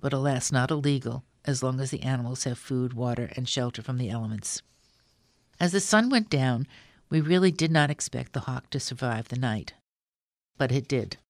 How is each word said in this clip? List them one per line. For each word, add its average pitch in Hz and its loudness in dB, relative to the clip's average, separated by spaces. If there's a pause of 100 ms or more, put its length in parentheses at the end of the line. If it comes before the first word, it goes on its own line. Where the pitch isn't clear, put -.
but 139 -2
alas, 135 0
not 131 2
illegal, 139 0 (200)
as 135 0
long 131 0
as 135 -2
the - -6
animals 127 -2
have 123 -2
food, 127 -2
water, 120 -2
and 127 -4
shelter 120 -2
from 127 -4
the 123 -2
elements. 110 -6 (960)
As 175 2
the 196 2
sun 220 4
went 226 2
down, 131 2 (400)
we 156 2
really 180 6
did 160 2
not 147 4
expect 127 -6
the 131 -4
hawk 127 -6
to 139 -4
survive 120 -4
the 123 -6
night. 117 -2 (880)
But 131 2
it 104 0
did. 127 -2 (140)